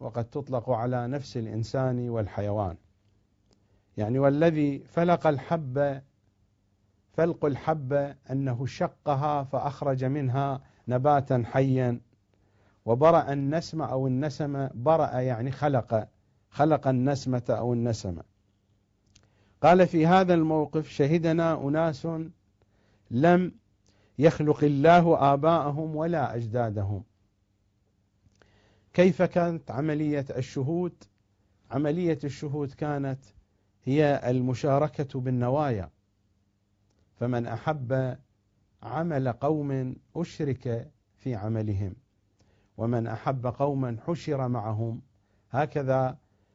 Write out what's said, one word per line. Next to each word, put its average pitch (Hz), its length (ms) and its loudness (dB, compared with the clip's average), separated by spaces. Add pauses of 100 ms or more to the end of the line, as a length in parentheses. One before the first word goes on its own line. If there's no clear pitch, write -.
وقد 117 240 -6
تطلق 127 460 -6
على 123 360 -2
نفس 135 300 -8
الإنسان 120 720 -4
والحيوان. 104 680 -4 (1200)
يعني 107 220 -2
والذي 143 600 2
فلق 170 480 0
الحب، 139 760 -2 (1120)
فلق 165 320 0
الحب 143 720 -2 (160)
أنه 131 360 -2
شقها 147 760 -2
فأخرج 135 600 -4
منها 135 560 -2 (280)
نباتا 135 580 2
حيا، 131 540 2 (840)
وبرأ 139 480 4
النسم 147 500 -4
أو 131 240 -2
النسم، 139 680 -2
برأ 143 440 0
يعني 127 320 -2
خلق، 120 580 0 (420)
خلق 143 380 2
النسمة 131 600 0
أو 120 220 -2
النسمة. 113 500 -4 (1400)
قال: 175 240 8
"في 160 200 2
هذا 180 280 6
الموقف 156 540 0
شهدنا 160 800 0
أناس 160 400 -2 (1040)
لم 170 420 4 (680)
يخلق 151 460 4
الله 151 680 6
آباءهم 151 640 0
ولا 151 400 -2
أجدادهم". 107 640 -4 (1900)
كيف 180 300 4
كانت 170 480 -2
عملية 147 560 -2 (100)
الشهود؟ 156 560 -4 (760)
عملية 151 540 0
الشهود 143 480 -6
كانت 139 460 -4 (640)
هي 143 460 2
المشاركة 135 880 0
بالنوايا، 127 720 -2 (1300)
فمن 120 260 -2
أحب 131 680 -4 (680)
عمل 135 500 -2
قوم 139 640 -2 (200)
أشرك 139 760 -6 (260)
في 131 180 -6
عملهم، 104 600 -4 (840)
ومن 117 300 -2
أحب 120 400 -4
قوما 135 500 -2 (100)
حشر 143 420 -4
معهم، 113 520 -4 (500)
هكذا 131 680 -2 (360)